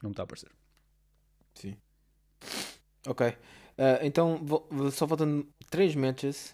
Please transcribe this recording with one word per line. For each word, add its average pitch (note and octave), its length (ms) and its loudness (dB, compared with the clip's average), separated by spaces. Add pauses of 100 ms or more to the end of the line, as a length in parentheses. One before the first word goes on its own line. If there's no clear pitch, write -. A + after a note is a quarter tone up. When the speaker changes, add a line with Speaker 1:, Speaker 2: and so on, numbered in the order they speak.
Speaker 1:
não G#2 60 -6
me G2 40 -8
está F#2 100 -6
a - 40 -8
parecer. - 240 -18 (1040)
Speaker 2:
Sim. G3 220 -12 (1300)
Ok. A#2 260 0 (440)
Ah, C3 240 6
então, E3 420 2
vo-, D3+ 260 0
vo-, C#3 220 0
só C#3+ 160 0
faltando D3+ 400 0 (220)
três E3+ 260 2
matches. C3+ 580 -2